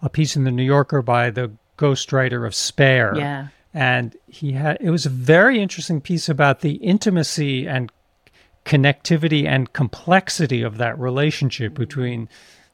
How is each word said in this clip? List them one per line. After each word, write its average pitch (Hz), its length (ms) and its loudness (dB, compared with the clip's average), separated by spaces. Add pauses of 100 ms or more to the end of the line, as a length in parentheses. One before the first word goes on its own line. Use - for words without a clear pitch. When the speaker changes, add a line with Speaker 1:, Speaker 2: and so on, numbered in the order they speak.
Speaker 1:
a 139 60 -2
piece - 260 -2
in 143 80 0
the 131 80 0
New 127 120 0
Yorker 143 380 2
by 120 300 0
the 120 180 -4 (300)
ghostwriter 131 680 0
of 110 80 -6
Spare. 131 640 2
Speaker 2:
Yeah. 143 300 -6 (260)
Speaker 1:
And 123 420 -2 (120)
he 143 260 -6
had, 147 280 -2
it 196 80 -2
was 160 160 0
a 143 40 -2
very 165 520 4
interesting 170 400 -4
piece 170 280 -4
about 143 320 2
the 147 140 0
intimacy 156 920 0
and 127 240 -4 (760)
connectivity 147 840 2
and 131 260 -2
complexity 147 880 0
of 110 160 -6
that 117 220 -4
relationship 131 720 -2
between 120 540 -6 (460)